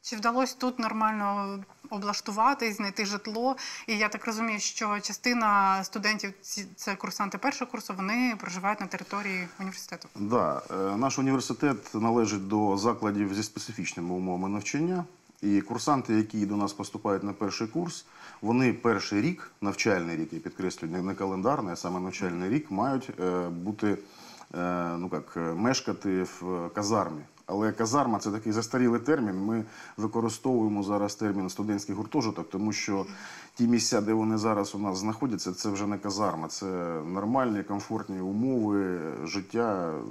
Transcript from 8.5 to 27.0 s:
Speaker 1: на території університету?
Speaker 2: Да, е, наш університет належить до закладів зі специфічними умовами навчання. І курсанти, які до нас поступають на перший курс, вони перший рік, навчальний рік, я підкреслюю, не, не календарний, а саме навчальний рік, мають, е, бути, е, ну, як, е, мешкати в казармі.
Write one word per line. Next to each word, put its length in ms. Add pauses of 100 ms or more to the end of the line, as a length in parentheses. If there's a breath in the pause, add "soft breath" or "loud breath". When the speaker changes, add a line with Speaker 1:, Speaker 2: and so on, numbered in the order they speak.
Speaker 1:
на 60
території 600 (120)
університету? 560
Speaker 2:
Да, 460 (100)
е, 260
наш 220
університет 760
належить 520
до 300
закладів 560
зі 100
специфічними 720
умовами 360
навчання. 560 (360)
І 200
курсанти, 520
які 320
до 120
нас 160
поступають 500
на 100
перший 340
курс, 380 (360 loud breath)
вони 320
перший 480
рік, 300 (100)
навчальний 560
рік, 160
я 60
підкреслюю, 540
не, 80
не 140
календарний, 580
а 20
саме 240
навчальний 500
рік, 220
мають, 380 (100)
е, 300
бути, 480 (580 loud breath)
е, 420
ну, 160
як, 240
е, 20
мешкати 840
в 460
казармі. 520 (240)